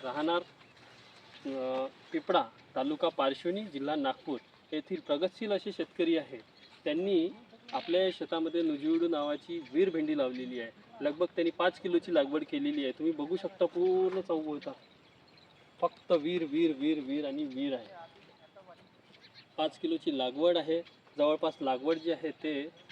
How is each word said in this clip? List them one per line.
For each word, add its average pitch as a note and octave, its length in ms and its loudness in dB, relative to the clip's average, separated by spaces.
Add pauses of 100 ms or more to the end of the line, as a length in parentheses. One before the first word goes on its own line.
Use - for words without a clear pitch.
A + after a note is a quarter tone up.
राहणार, D#3+ 340 0 (1080)
अ, C4 400 -4 (260)
पिपळा - 320 2 (320)
तालुका C#3+ 320 2
पारशिवनी C#3 560 0
जिल्हा D3 300 -4
नागपूर C#3 440 -2 (340)
येथील D#3 340 -4
प्रगतशील F#3 460 0
असे G3 200 -2
शेतकरी E3 440 0
आहे. C#3 220 -4 (460)
त्यांनी F3 440 2 (440)
आपल्या F#3 400 2
शेतामध्ये E3 500 -2
नुजिवडू D#3+ 460 2
नावाची D3 540 -2 (100)
वीर F3+ 180 4
भेंडी D#3 280 0
लावलेली B2+ 420 -2
आहे. A2+ 100 -8 (300)
लगभग D#3+ 260 0
त्यांनी E3+ 240 0
पाच F3+ 300 0
किलोची F3 340 0
लागवड D3 360 2
केलेली D3 320 -2
आहे. B2+ 100 -2
तुम्ही D#3+ 200 -2
बगू D#3+ 240 -4
शकता F3+ 300 -2
पूर्ण F#3 540 2
चौभोवता D#3 520 -4 (1080)
फक्त - 320 0
वीर, E3 320 2
वीर, D#3 320 4
वीर, D3+ 240 0
वीर C#4+ 260 -4
आणि C#4+ 180 -4
वीर C4+ 300 -4
आहे. F#3+ 280 -8 (1500)
पाच D#4 220 0
किलोची - 400 0
लागवड C#3+ 380 4
आहे. D#3+ 260 0 (360)
जवळपास D#3 420 2
लागवड C#3 360 0
जी D#3+ 140 -4
आहे D#3+ 200 -2
ते D3 380 -4 (240)